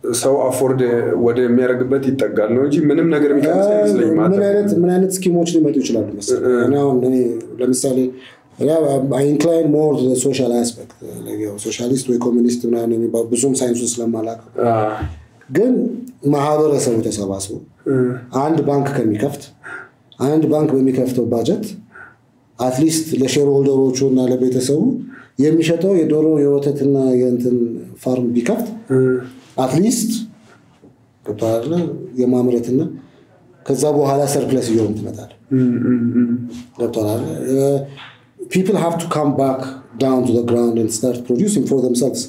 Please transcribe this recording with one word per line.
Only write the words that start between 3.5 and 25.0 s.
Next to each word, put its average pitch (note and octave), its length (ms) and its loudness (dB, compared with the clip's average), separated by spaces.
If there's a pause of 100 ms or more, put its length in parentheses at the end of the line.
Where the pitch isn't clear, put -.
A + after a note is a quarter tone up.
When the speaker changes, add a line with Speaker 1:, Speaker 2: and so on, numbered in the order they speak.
Speaker 2:
እ፣ G#3 100 2
Speaker 1:
አይመስለኝም። G3+ 420 2
Speaker 2:
ምን D#3+ 100 2
Speaker 1:
አጠቃላይ G3+ 240 2
Speaker 2:
አይነት፣ G3+ 280 2
ምን F3 140 4
አይነት F#3 240 2
ስኪሞች E3+ 380 0
ሊመጡ D3+ 260 2
ይችላሉ A2+ 340 -2
መሰለህ? B2 320 -2
Speaker 1:
እ፣ B2+ 80 2
እ። A#2+ 100 2
Speaker 2:
እኔ C3 160 2
አሁን፣ C#3 260 2
እኔ B2+ 120 2 (420)
ለምሳሌ፣ B2+ 400 0 (600)
እኔ C3+ 120 0 (440)
I C#3 120 2
incline D#3 420 2
more D3+ 240 2
to B2+ 120 0
the B2+ 140 2
social C3 360 0
aspect። - 400 -4 (460)
ያው G#2+ 180 -6
ሶሻሊስት A#2+ 500 -4
ወይ A#2+ 120 0
ኮሚኒስት A#2+ 440 2
ምናምን A#2 280 0
የሚባል A#2 340 0
ብዙም B2 300 0
ሳይንሱን A#2+ 340 -2
ስለማላውቀው። A2+ 600 -6 (140)
Speaker 1:
አ። A#2 100 2 (760)
Speaker 2:
ግን G#3 240 2 (520)
ማህበረሰቡ D3 760 2
ተሰባስቦ G2+ 500 -6 (340)
Speaker 1:
እ። C#3 100 0 (420)
Speaker 2:
አንድ D3+ 240 0
ባንክ C#3 300 0
ከሚከፍት፣ B2 520 -2 (760)
አንድ D3+ 260 2
ባንክ D3+ 260 2
በሚከፍተው B2+ 540 0
ባጀት A#2+ 400 -2 (960)
አትሊስት D#3 560 0
ለሼር C3+ 320 2
ሆልደሮቹ C3+ 580 2
እና B2+ 200 2
ለቤተሰቡ B2+ 560 0 (580)